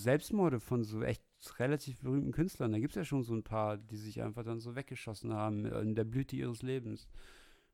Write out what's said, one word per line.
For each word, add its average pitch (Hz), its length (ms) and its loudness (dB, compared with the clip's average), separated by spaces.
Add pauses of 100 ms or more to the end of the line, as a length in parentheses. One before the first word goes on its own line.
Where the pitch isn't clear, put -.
Selbstmorde 143 580 4
von 120 240 2
so 110 200 -2
echt 120 180 0 (380)
relativ 135 420 0
berühmten 135 300 2
Künstlern, 147 400 2
da 107 80 4
gibt's 127 160 0
ja 196 100 0
schon 139 180 2
so 117 120 -2
ein 110 80 0
paar, 107 340 0
die 107 180 -10
sich 107 280 -6
einfach 113 200 -4
dann 113 160 -4
so 117 160 -8
weggeschossen 117 580 -6
haben 107 340 0
in 110 260 0
der 110 100 4
Blüte 131 320 -2
ihres 123 280 -2
Lebens. 127 440 -4 (680)